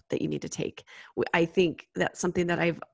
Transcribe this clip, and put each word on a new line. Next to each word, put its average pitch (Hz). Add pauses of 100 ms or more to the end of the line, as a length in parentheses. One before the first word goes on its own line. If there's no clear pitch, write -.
(100)
that -
you 156
need 151
to -
take. - (320)
W-, - (100)
I 170
think 170
that's -
something 180
that 170
I've, 165 (140)